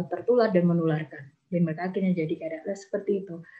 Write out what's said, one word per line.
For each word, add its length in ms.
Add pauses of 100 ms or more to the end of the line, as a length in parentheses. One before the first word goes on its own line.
tertular 400
dan 220
menularkan, 580 (220)
dan 100
mereka 300
akhirnya 240
jadi 260
keadaan 380
seperti 480
itu. 160 (160)